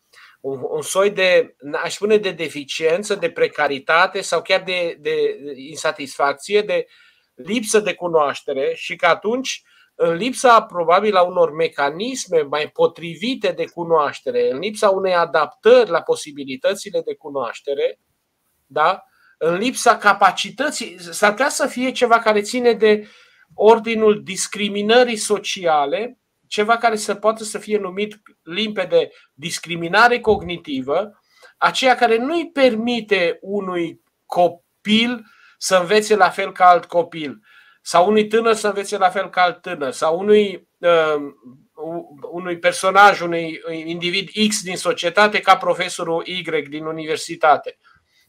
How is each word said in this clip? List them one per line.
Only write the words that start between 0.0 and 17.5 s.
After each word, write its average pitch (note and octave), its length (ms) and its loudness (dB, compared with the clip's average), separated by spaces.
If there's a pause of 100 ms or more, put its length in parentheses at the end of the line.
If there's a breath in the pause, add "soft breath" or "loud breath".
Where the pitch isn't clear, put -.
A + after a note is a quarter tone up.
Un, C3+ 220 -8
un D3+ 200 -6
soi F#3+ 280 0
de, F3+ 460 2 (260)
aș E3 120 -6
spune, G#3+ 220 2
de G3+ 140 -2
deficiență, D#3+ 840 -4
de E3+ 160 -2
precaritate D#3+ 880 0
sau E3+ 220 -2
chiar F#3 200 0
de, F3 380 -4
de D3 380 -2 (160)
insatisfacție, C#3+ 1080 -4
de F3+ 240 -2 (480 soft breath)
lipsă G#3+ 460 -2
de F#3 140 -2
cunoaștere D3+ 800 -2
și E3+ 220 -12
că F3 100 0
atunci, A3 560 -2 (320 soft breath)
în E3 200 0
lipsa A3+ 480 4
probabil F#3 540 2
a F3+ 60 6
unor F3 300 2
mecanisme E3 880 -2
mai D3 280 -4
potrivite E3+ 800 -2
de E3 180 -4
cunoaștere, C3+ 840 -2
în B2+ 80 -4
lipsa G#3 320 -2
unei F#3+ 240 0
adaptări E3+ 760 4
la D#3+ 120 0
posibilitățile D#3+ 1000 -4
de D#3 140 -6
cunoaștere, C#3+ 840 -6 (680)